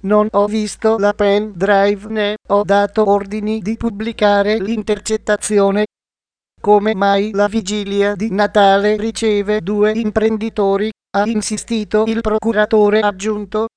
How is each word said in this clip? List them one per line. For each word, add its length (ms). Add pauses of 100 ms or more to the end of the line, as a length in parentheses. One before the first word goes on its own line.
"Non 280
ho 160
visto 500
la 160
pen 400
drive 560
né 260 (120)
ho 160
dato 460
ordini 500
di 160
pubblicare 800
l'intercettazione." 1300 (760)
Come 360
mai 380
la 140
vigilia 680
di 160
Natale 640
riceve 680
due 300
imprenditori? 1000 (240)
Ha 140
insistito 800
il 140
procuratore 800
aggiunto. 760